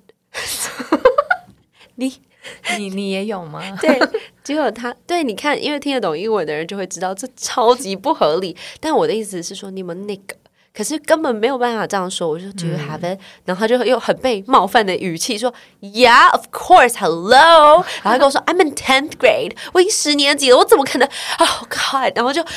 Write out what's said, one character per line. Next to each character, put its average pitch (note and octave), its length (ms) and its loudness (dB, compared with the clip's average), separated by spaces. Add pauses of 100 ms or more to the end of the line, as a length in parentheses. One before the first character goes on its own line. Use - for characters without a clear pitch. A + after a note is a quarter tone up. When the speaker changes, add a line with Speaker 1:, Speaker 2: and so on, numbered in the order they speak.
(320)
Speaker 1:
<laughs> - 1600 -4
你 C4 260 -6 (560)
Speaker 2:
你， G3+ 100 -8
你 G3 220 -6
也 F#3+ 160 -4
有 G3 180 -8
吗？ D3+ 160 -12 (180)
Speaker 1:
对， C#4+ 220 0 (420)
结 C#4+ 140 -4
果 C#4+ 140 0
他， A#3+ 240 -8 (120)
对， F4 160 -2
你 A#3+ 120 -4
看， C#4+ 280 -4
因 C4+ 80 -4
为 D4 80 -4
听 C#4+ 160 -4
得 B3+ 60 -2
懂 E3 180 -2
英 A3 140 -4
文 F#3+ 140 0
的 D3+ 80 -6
人 D#3 120 -6
就 G3 120 -10
会 F#3+ 80 -6
知 F#3 120 -12
道 F#3 160 -6
这 B3+ 220 -12
超 A#3+ 380 2
级 B3 200 -6
不 B3+ 200 -2
合 D#3+ 220 2
理。 F#3 200 -6 (240)
但 D#4 160 -2
我 F3+ 100 2
的 D3+ 60 -2
意 A3 100 -4
思 F#3+ 200 -10
是 F#3+ 120 -12
说， G3 160 -16
你 F#3+ 120 -10
们 F3+ 240 -12
那 G3+ 100 -8
个， - 180 -18 (380)
可 A3 120 -8
是 D4 160 -6
根 D#4+ 200 0
本 C#4+ 140 -2
没 G#3+ 140 0
有 C4+ 100 -4
办 A#3+ 180 -2
法 G#3 80 -4
这 G3+ 120 -4
样 F#3 120 -4
说。 F3+ 200 -6
我 D#3 100 -4
就 F#3 60 -14
说， G3 80 -16
“Do F#3 140 -8
you D#3+ 100 -4
have D3+ 240 -8
it？” F3 160 -6
Speaker 2:
嗯。 - 20 -12 (280)
Speaker 1:
然 F3+ 100 -4
后 F3+ 40 -6
他 A3 60 0
就 A#3 180 2
又 A#3 140 2
很 G#3 200 -2
被 A3 280 -4
冒 A#3+ 180 4
犯 G#3 220 2
的 F#3 80 -2
语 E3+ 240 -4
气 - 180 -4
说， A#3+ 160 -4 (280)
“Yeah, A#3+ 500 4
of - 220 -2
course, C4+ 480 4
hello。” C4 840 6 (180)
然 - 20 -4
后 G3+ 80 2
他 B3 60 4
跟 C#4+ 60 4
我 C#4 60 4
说， C4+ 120 -2
“I'm F4+ 200 2
in D4 140 -2
tenth C4+ 420 0
grade。” G#3+ 380 2 (180)
我 F4+ 60 6
已 F4+ 40 6
经 G#4 80 -2
十 D4 220 -2
年 C#4+ 240 0
级 C#4 120 4
了， B3+ 80 8
我 F4+ 60 6
怎 A4 140 6
么 G#4 60 0
可 - 140 -2
能？ C4+ 100 2 (300)
Oh, - 300 0
God。 - 460 -2
然 A#3 100 0
后 C4 80 0
就 D#4+ 120 -2 (120)